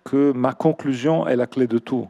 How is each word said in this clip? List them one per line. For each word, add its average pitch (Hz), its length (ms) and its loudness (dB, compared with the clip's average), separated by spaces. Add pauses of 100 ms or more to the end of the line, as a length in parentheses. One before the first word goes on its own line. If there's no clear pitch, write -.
que 139 260 2
ma 127 220 0
conclusion 156 760 0
est 135 80 0
la 120 120 0
clé 127 200 0
de 113 100 0
tout, 117 320 -4